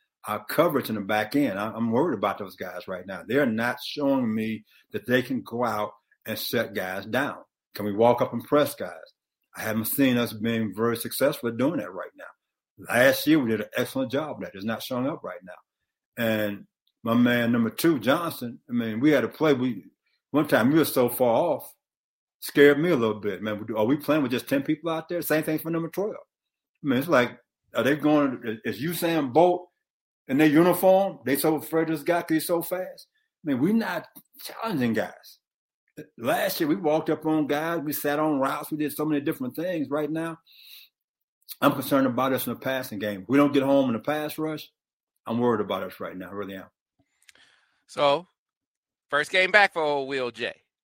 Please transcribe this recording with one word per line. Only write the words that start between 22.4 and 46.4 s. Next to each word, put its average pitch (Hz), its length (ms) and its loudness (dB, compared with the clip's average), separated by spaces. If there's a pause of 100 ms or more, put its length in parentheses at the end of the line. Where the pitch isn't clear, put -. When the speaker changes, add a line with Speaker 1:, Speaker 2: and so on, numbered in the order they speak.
Speaker 1:
scared 143 380 6
me 170 120 0
a 160 60 4
little 110 240 0
bit. 98 220 -6
Man, 107 240 -6 (100)
are 110 80 2
we 131 120 4
playing 147 260 0
with 123 100 -2
just 120 160 -4
ten 139 140 0
people 156 280 -4
out 160 180 -6
there? 175 120 -4
Same 156 220 0
thing 156 160 -2
for 165 120 -8
number 165 180 -4
twelve. 196 260 -6 (680)
I 156 60 -10
mean, 123 100 2
it's 147 100 -2
like, 123 300 2 (360)
are 120 80 2
they 135 140 4
going, 139 680 0
is 110 180 -6
Usain 165 520 -2
Bolt 180 340 4 (600)
in 135 100 2
their 156 100 8
uniform? 180 800 6
They 135 100 2
so 156 200 2
afraid 160 340 -2
of 160 80 0
this 143 60 -10
guy 170 180 0
'cause - 140 -8
he's 156 100 -2
so 170 160 0
fast? 185 440 -8 (380)
I 165 60 -4
mean, 123 100 0
we're 185 140 4
not 185 320 -2 (360)
challenging 127 520 -2
guys. - 440 -6 (800)
Last 196 420 -2
year, 160 100 0
we 160 80 0
walked 156 340 0
up 151 160 -4
on 156 200 2
guys, 156 340 -2
we 147 120 -4
sat 147 260 -2
on 156 220 0
routes, 147 300 -2
we 156 80 -4
did 147 160 -2
so 151 100 -4
many 151 160 0
different 131 340 -4
things. 160 360 -4
Right 147 200 -2
now, 160 280 -6 (1200)
I'm 139 120 4
concerned 135 340 0
about 127 260 -2
us 123 140 -4
in 120 80 -6
the - 40 -10
passing 127 400 -6
game. 101 240 -6
If 95 60 -12
we 127 80 2
don't 143 160 6
get 139 100 4
home 135 260 2
in 120 40 -2
the 113 60 -2
pass 151 400 -6
rush, 156 320 -8 (560)
I'm 117 120 -4
worried 120 220 2
about 95 220 -4
us 92 180 -10
right 90 160 -10
now. 92 140 -14
I - 20 -16
really 98 240 -10